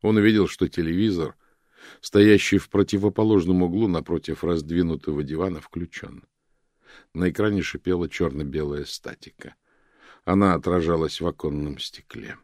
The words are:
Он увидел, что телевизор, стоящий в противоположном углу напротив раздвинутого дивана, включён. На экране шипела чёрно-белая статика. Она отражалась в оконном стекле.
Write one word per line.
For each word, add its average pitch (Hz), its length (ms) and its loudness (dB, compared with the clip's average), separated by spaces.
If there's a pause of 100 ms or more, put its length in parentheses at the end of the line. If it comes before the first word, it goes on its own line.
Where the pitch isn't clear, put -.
Он 107 140 2
увидел, 104 300 4
что - 220 -4
телевизор, 87 640 -2 (680)
стоящий 101 580 6
в - 120 -4
противоположном 98 920 2
углу 95 260 0
напротив 82 560 -4
раздвинутого 80 800 -2
дивана, 80 380 -6
включён. - 640 -14 (880)
На 87 160 2
экране 101 320 0
шипела 87 460 -4
чёрно-белая 73 760 -4
статика. - 680 -16 (720)
Она 98 300 2
отражалась 82 680 -2
в 85 60 -4
оконном 73 520 -6
стекле. - 640 -16